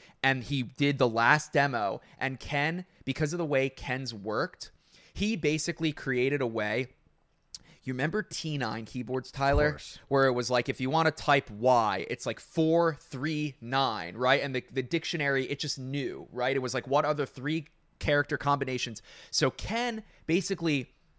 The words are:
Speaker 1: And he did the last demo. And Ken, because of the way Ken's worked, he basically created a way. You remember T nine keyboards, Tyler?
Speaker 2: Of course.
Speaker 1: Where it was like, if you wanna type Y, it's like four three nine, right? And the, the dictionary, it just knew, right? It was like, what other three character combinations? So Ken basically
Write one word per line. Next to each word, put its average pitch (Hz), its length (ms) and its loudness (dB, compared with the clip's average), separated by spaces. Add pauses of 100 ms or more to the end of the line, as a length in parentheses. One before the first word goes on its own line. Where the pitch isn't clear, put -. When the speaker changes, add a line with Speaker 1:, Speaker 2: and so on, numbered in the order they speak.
(220)
Speaker 1:
And 131 220 2
he 139 180 -2
did 139 380 0
the 127 100 4
last 120 440 4
demo. 127 480 0 (180)
And 131 200 -4
Ken, 160 460 -2 (180)
because 147 300 -2
of 170 60 -4
the 170 60 0
way 135 220 2
Ken's 131 460 -6
worked, 107 560 -4 (460)
he 214 200 0
basically 156 560 0
created 135 500 0
a 123 60 2
way. 113 420 -2 (920)
You 131 100 -6
remember 156 280 -2
T 151 380 -6
nine 113 260 -4
keyboards, 123 460 -6
Tyler? 143 340 4
Speaker 2:
Of 151 80 2
course. - 340 -14
Speaker 1:
Where 135 200 6
it 127 60 4
was 123 180 0
like, 123 180 2
if 127 100 -6
you 131 120 -2
wanna 160 180 4
type 143 400 2
Y, 110 640 4
it's - 160 -6
like 113 120 -6
four 165 600 2
three 151 580 -4
nine, 117 560 -2
right? 127 280 4
And 135 120 -4
the, 127 160 -2
the 131 120 -2
dictionary, 143 640 -2
it 143 80 -4
just 139 220 -6
knew, 127 520 -6
right? 123 240 -2
It 135 40 2
was 127 160 -4
like, 123 120 -2
what 143 180 4
other 147 200 0
three 147 400 -6 (320)
character 147 400 0
combinations? 131 640 -2 (300)
So 135 180 2
Ken 226 540 -4 (240)
basically 165 640 0 (280)